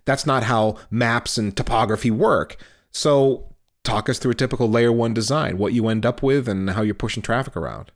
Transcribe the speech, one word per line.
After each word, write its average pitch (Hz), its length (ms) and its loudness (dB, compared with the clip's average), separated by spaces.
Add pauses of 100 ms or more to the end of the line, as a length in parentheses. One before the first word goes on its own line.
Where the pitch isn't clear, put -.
that's 139 200 0
not 131 200 2
how 110 320 2 (140)
maps 117 460 0
and 104 200 -2
topography 113 560 0
work. 123 440 0 (360)
So 139 600 2 (300)
talk 107 260 -2
us 165 120 -2
through 127 120 2
a 113 40 -6
typical 123 340 0
layer 117 220 4
one 117 220 0
design, 113 440 -2
what 101 140 0
you 113 160 2
end 110 180 0
up 120 160 -2
with 135 260 2
and 95 220 -2
how 107 120 -2
you're 104 120 0
pushing 110 300 -6
traffic 127 320 -2
around. 71 400 -8